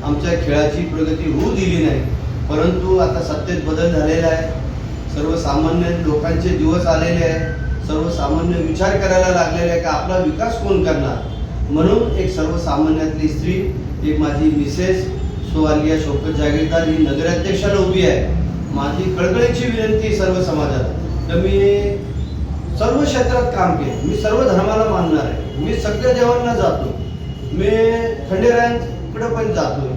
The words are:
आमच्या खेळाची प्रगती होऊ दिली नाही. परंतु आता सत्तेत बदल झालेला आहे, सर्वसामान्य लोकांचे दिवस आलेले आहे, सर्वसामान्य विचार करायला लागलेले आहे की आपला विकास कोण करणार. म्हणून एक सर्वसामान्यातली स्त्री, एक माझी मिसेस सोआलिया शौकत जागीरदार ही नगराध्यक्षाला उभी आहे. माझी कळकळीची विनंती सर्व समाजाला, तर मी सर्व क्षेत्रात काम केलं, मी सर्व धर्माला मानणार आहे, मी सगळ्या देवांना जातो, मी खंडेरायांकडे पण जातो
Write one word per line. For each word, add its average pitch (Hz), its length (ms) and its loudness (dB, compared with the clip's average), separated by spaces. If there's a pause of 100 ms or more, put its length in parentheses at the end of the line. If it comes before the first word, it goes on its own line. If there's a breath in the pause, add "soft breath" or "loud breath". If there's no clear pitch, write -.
आमच्या 165 420 0
खेळाची 185 360 0
प्रगती 156 500 -2
होऊ 180 240 0
दिली 170 300 2
नाही. 131 160 2 (480)
परंतु 180 480 2
आता 170 240 2
सत्तेत 156 460 -4
बदल 165 240 0
झालेला 160 360 2
आहे, 160 220 0 (640)
सर्वसामान्य 165 960 0
लोकांचे 165 400 0
दिवस 160 360 2
आलेले 170 400 2
आहे, 147 140 0 (480)
सर्वसामान्य 165 720 0
विचार 185 360 2
करायला 185 300 4
लागलेले 170 440 2
आहे 170 80 2
की 170 60 -2
आपला 185 320 0
विकास 202 460 0
कोण 185 200 2
करणार. 139 340 0 (540)
म्हणून 190 460 4
एक - 180 0
सर्वसामान्यातली 160 920 0
स्त्री, 180 460 0 (380)
एक - 80 0
माझी 147 260 0
मिसेस 185 640 0 (460)
सोआलिया 156 520 2
शौकत 147 320 -2
जागीरदार 156 500 0
ही 160 100 0
नगराध्यक्षाला 175 840 0
उभी 180 280 2
आहे. - 360 0 (300)
माझी 185 420 -2
कळकळीची 240 500 0
विनंती 214 500 0
सर्व 185 280 0
समाजाला, 151 440 0 (420)
तर 170 100 0
मी 196 400 4 (1000)
सर्व 240 260 0
क्षेत्रात 247 480 2
काम 180 240 2
केलं, - 320 -2
मी 214 80 0
सर्व 214 280 2
धर्माला 214 460 2
मानणार 170 340 0
आहे, - 420 -4
मी 226 80 -2
सगळ्या - 400 0
देवांना 240 400 2
जातो, - 460 -2 (540)
मी 185 120 0 (640)
खंडेरायांकडे 233 1080 0
पण 214 180 -2
जातो 135 440 -2